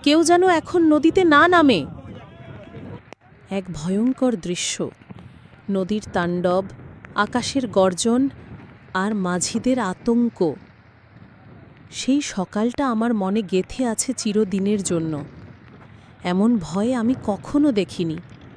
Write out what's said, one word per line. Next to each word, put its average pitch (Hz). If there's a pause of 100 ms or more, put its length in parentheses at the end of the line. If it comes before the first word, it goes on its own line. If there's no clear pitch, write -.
কেউ 311
যেন 349
এখন 349
নদীতে 311
না 311
নামে।" 285 (1600)
এক 190 (100)
ভয়ঙ্কর 220
দৃশ্য, 175 (840)
নদীর 196 (100)
তাণ্ডব, 180 (500)
আকাশের 240
গর্জন, 196 (640)
আর 208
মাঝিদের 190
আতঙ্ক। 220 (1400)
সেই 277
সকালটা 233
আমার 233
মনে 202
গেঁথে 190
আছে 233
চিরদিনের 202
জন্য। 160 (1000)
এমন 196
ভয় 196
আমি 240 (100)
কখনো 285
দেখিনি। 175 (400)